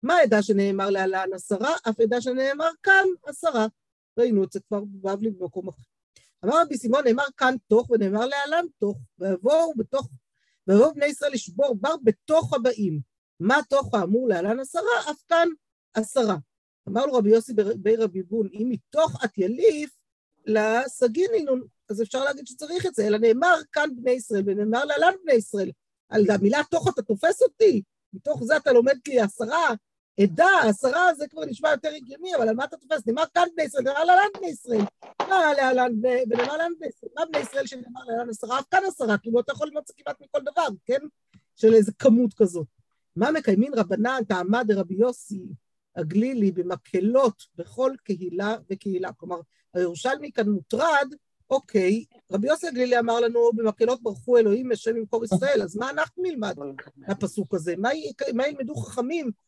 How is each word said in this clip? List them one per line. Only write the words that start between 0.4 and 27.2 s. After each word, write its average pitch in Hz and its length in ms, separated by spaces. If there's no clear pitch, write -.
שנאמר 196 480
להלן 190 440
עשרה, 208 420
אף 220 100
עדה 226 220
שנאמר 269 480
כאן 381 220
עשרה. 285 420
ראינו 220 260
את - 80
זה 196 80
כבר 202 240
בבבלי 202 480
במקום 185 360
אחר. - 140
אמר 294 160
רבי 311 160
שמעון, 247 260
נאמר 254 200
כאן 262 180
תוך 240 220
ונאמר 214 360
להלן 285 400
תוך, 202 180
ויבואו 240 580
בתוך, 262 320
ויבואו 220 260
בני 285 120
ישראל 285 280
לשבור 240 420
בר 262 280
בתוך 302 500
הבאים. 220 460
מה 233 200
תוך 277 240
האמור 220 360
להלן 202 300
עשרה, 330 520
אף 302 160
כאן 339 220
עשרה. 220 420
אמר 226 160
לו 277 80
רבי 220 160
יוסי 226 240
בר-, 208 240
בי 208 180
רבי 190 280
בון, 196 300
"אם 214 160
מתוך 285 560
את - 120
יליף, 302 600
לסגינינון", 254 1160
אז 208 120
אפשר 254 220
להגיד 277 240
שצריך 339 380
את 359 100
זה, 208 120
אלא 208 100
נאמר 247 380
כאן 302 240
בני 247 160
ישראל, 226 340
ונאמר 214 400
להלן 302 280
בני 311 100
ישראל. 202 380
על 214 220
המילה 202 300
תוך 339 180
אתה 262 120
תופס 226 400